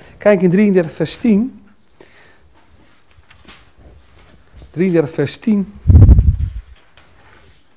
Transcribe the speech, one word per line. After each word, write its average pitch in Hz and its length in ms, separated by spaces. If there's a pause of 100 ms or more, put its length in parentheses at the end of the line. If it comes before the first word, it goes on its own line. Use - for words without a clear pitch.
(180)
Kijk 202 240
in 185 80
drieëndertig 185 420
vers - 240
tien. 233 440 (3000)
Drieëndertig 165 400
vers - 280
tien. 202 360 (2000)